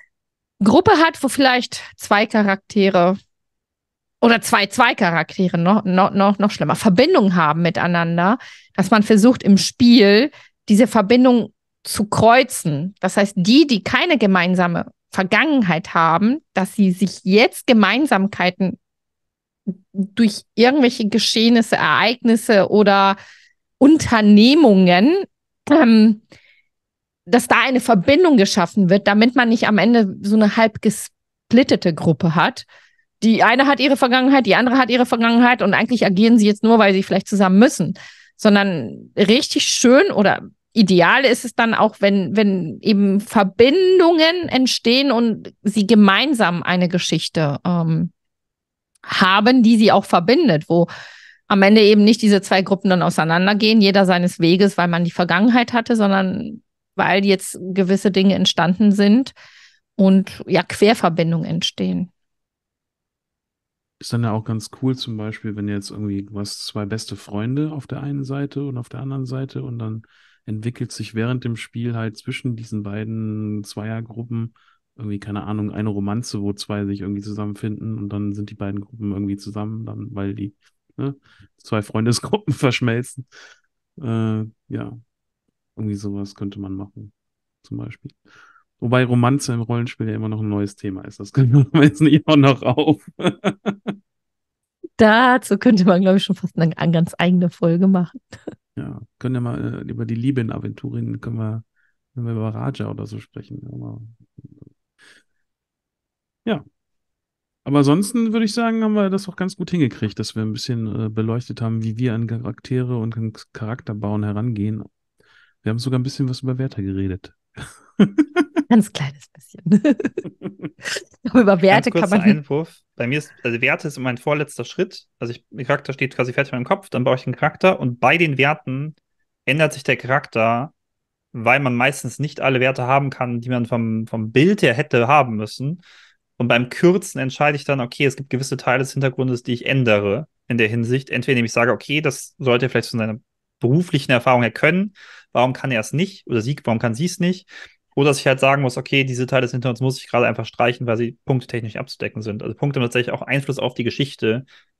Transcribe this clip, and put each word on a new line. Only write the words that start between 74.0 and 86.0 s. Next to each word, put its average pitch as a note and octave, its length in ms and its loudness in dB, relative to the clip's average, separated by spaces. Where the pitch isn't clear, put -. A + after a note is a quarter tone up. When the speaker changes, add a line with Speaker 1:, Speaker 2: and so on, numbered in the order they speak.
Speaker 2:
irgendwie, G#2 240 -10
keine G2+ 240 -10
Ahnung, G#2 280 -8
eine G#2+ 180 -6
Romanze, G2+ 520 -8
wo G2+ 120 -6
zwei G#2 320 -8
sich G2 160 -8
irgendwie G2+ 200 -8
zusammenfinden G#2 760 -10
und G2+ 120 -10
dann G2+ 240 -8
sind G#2 160 -10
die G#2+ 60 -20
beiden G2+ 260 -8
Gruppen G#2 300 -10
irgendwie G2 260 -6
zusammen, G#2+ 480 -12
dann, G#2+ 260 -12
weil G2 240 -8
die, G2+ 200 -12
ne, C#3 180 -8
zwei A2 240 -6
Freundesgruppen A#2 720 -4
<laughs> - 20 -4
verschmelzen. B2 720 -4
Äh, A2+ 420 -4
ja, A#2 300 -10
irgendwie G#2 200 -6
sowas G2+ 400 -10